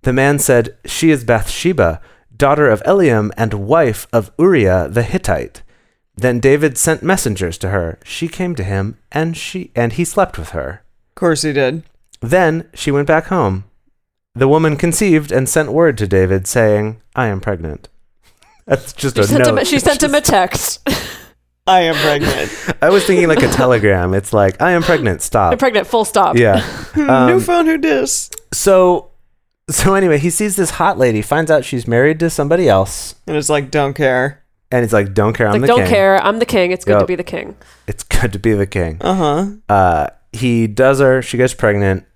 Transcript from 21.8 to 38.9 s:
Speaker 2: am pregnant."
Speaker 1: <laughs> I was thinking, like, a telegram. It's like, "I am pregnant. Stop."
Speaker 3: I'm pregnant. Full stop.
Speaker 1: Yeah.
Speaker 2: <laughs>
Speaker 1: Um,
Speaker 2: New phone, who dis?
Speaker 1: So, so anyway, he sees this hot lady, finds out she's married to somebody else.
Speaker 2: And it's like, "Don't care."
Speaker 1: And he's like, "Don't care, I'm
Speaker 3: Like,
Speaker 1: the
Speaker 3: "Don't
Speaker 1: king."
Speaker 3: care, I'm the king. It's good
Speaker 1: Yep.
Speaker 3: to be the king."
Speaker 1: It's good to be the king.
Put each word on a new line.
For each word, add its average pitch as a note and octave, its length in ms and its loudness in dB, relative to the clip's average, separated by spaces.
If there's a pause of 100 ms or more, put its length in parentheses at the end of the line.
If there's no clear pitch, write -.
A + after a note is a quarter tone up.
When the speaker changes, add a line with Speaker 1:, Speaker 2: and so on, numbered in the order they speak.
Speaker 2:
am E3 140 0
pregnant." C#3+ 560 -2 (260)
Speaker 1:
<laughs> - 60 -4
I E3 80 4
was G3 160 2
thinking, F3 200 2
like, D#3+ 140 2
a - 80 2
telegram. G2+ 640 2
It's G2 200 -2
like, G2 280 2
"I F3 120 2
am E3+ 100 0
pregnant. A#2 400 0
Stop." G2+ 300 0
Speaker 3:
I'm B3 40 -2
pregnant. G#3+ 300 0
Full A3 180 0
stop. F3+ 320 2
Speaker 1:
Yeah. A2 260 4 (180)
Speaker 2:
<laughs> - 140 -14
Speaker 1:
Um, C4 360 2
Speaker 2:
New F#4 80 4
phone, F4 260 0
who D#4+ 140 0
dis? C4+ 500 -2 (240)
Speaker 1:
So, F#3 560 2 (580)
so F#3 280 2
anyway, F3 240 2
he E3+ 100 0
sees G#3 280 -4
this F3+ 120 -2
hot F3 300 -2
lady, A2 240 2
finds D#3 260 -2
out D3+ 160 2
she's A#2+ 220 -6
married C3+ 320 2
to E3 100 0
somebody D#3 400 0
else. G2 460 0 (100)
Speaker 2:
And D#3 100 -6
it's D3+ 140 -2
like, C#3+ 220 -2
"Don't C#3+ 240 -2
care." C3+ 460 -2 (300)
Speaker 1:
And B2 120 2
he's A2 100 -2
like, G2+ 200 2
"Don't G#2+ 200 2
care, A2+ 140 0
I'm G#2 60 0
Speaker 3:
Like, A2 80 2
Speaker 1:
the C3 60 0
Speaker 3:
"Don't A#3+ 140 4
Speaker 1:
king." F#2 60 0
Speaker 3:
care, G3 360 4
I'm G#3+ 160 -2
the A#3 80 0
king. F#3 240 0
It's F#3 140 -6
good G3 80 2
Speaker 1:
Yep. G3+ 80 4
Speaker 3:
to F#3 40 2
be F3+ 100 -4
the E3 80 -8
king." - 320 -12 (320)
Speaker 1:
It's - 160 -10
good A2+ 300 0
to G2 60 -8
be A2 140 0
the G2+ 120 0
king. E2+ 360 -4